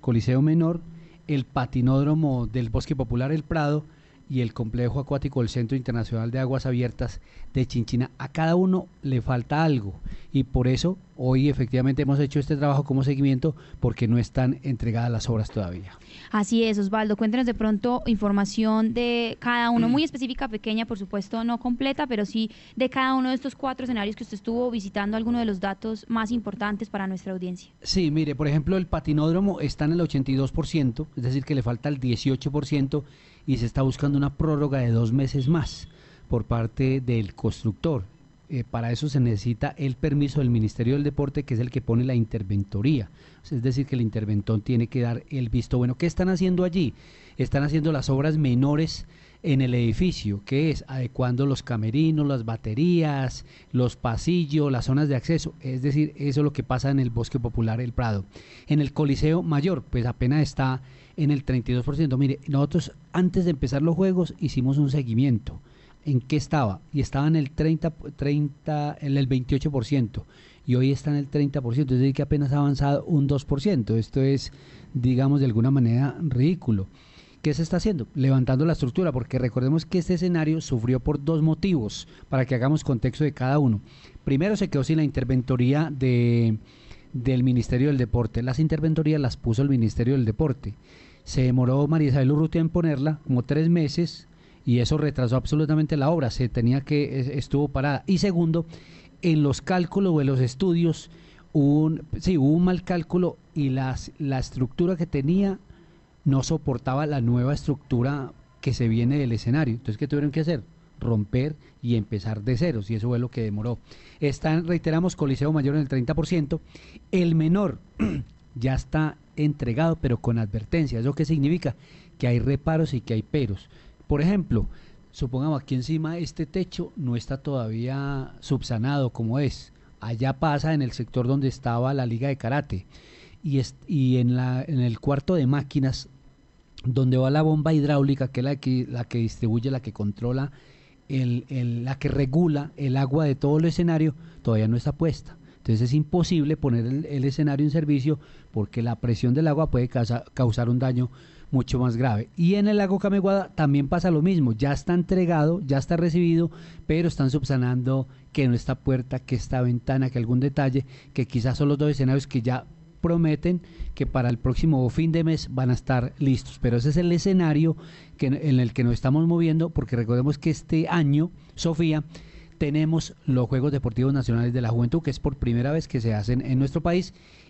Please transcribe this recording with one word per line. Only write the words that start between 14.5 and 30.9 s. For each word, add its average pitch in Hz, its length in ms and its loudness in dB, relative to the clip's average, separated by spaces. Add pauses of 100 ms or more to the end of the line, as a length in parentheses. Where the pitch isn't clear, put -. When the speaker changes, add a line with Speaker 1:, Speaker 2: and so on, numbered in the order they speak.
Speaker 1:
entregadas 117 480 -2
las 113 180 -4
obras 110 220 -2
todavía. 90 400 -8 (400)
Speaker 2:
Así 226 320 0
es, 214 160 0
Osvaldo. 208 360 -2
Cuéntenos 226 300 0
de 240 80 -2
pronto 220 540 0
información 220 880 0
de 233 440 -2
cada 240 300 0
uno, 233 180 2
muy 262 140 2
Speaker 1:
Mm. 320 40 2
Speaker 2:
específica, 262 420 -6
pequeña, 220 400 -4
por 226 100 -6
supuesto, 202 460 -6
no 233 160 -2
completa, 269 480 -2
pero 208 180 -2
sí 220 240 -2 (260)
de 254 140 0
cada 262 240 0
uno 254 160 0
de 262 60 0
estos 262 200 -6
cuatro 262 280 -6
escenarios 214 320 -4
que - 80 -12
usted - 120 -12
estuvo 233 360 -2
visitando, 202 460 -4
alguno 233 200 -2
de 233 80 0
los 202 140 -2
datos 196 500 -6
más 226 220 -2
importantes 208 580 -6
para 196 160 -6
nuestra 190 260 -8
audiencia. 180 480 -8
Speaker 1:
Sí, 180 300 0
mire, 147 240 0
por 147 140 -2
ejemplo, 151 280 2
el 185 120 0
patinódromo 165 760 0
está 151 240 -2
en 151 60 2
el 170 100 2
ochenta 139 300 -2
y 131 40 2
dos 135 160 0
por 156 140 -4
ciento, 147 500 -2